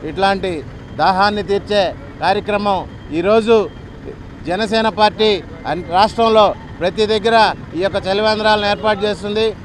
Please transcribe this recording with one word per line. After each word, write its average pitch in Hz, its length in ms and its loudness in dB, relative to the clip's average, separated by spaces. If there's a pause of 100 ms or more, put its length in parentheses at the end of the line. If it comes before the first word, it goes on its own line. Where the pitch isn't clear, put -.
ఇట్లాంటి 185 560 -2 (320)
దాహాన్ని 190 460 2
తీర్చే 196 520 0 (260)
కార్యక్రమం 196 680 0 (240)
ఈరోజు 208 580 4 (760)
జనసేన 220 420 0
పార్టీ 208 540 2 (240)
అన్-, 156 160 -4 (100)
రాష్ట్రంలో 220 640 4 (260)
ప్రతి 185 260 0
దగ్గర 214 480 4 (220)
ఈ - 20 -4
యొక్క 185 280 -2
చలివేంద్రాలను 214 600 2
ఏర్పాటు 208 380 0
చేస్తుంది. 208 500 -2 (100)